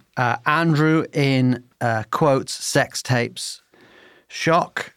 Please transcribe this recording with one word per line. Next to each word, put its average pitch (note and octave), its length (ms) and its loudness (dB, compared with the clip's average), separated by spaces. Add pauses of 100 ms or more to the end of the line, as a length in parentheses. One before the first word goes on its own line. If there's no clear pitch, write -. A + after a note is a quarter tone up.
(160)
uh, A#2+ 200 0 (100)
Andrew D#3 680 2
in, C3 520 0 (160)
uh, A2+ 300 -2
quotes, C3+ 420 0
"sex - 500 -2
tapes." - 600 -4 (640)
Shock, - 680 -2